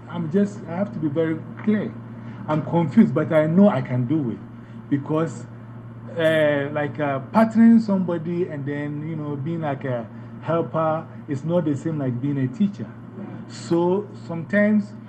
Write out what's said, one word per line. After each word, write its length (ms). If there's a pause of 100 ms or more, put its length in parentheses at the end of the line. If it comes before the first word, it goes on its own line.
I'm 240
just, 360
I 80
have 180
to 60
be 80
very 320 (240)
clear. 280 (560)
I'm 140
confused, 540
but 180
I 140
know 200
I 140
can 240
do 240
it 640
because, 560 (680)
uh, 560
like, 280
uh, 200 (120)
partnering 500
somebody 680
and 160
then, 460
you 60
know, 200
being 260
like 240
a 220 (360)
helper 640 (200)
is 160
not 220
the 100
same 220
like 240
being 160
a 100
teacher. 400 (600)
So 600 (200)
sometimes 680 (160)